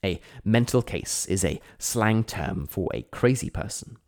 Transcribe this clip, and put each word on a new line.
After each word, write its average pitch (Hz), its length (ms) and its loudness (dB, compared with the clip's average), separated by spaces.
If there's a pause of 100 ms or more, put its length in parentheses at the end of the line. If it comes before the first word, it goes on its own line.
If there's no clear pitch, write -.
A 90 160 0 (220)
mental 120 380 4
case - 440 -4
is 92 180 0
a 80 180 0 (180)
slang 110 440 2
term - 440 -4
for - 260 -4
a 58 100 -4
crazy - 460 2
person. - 480 -8 (100)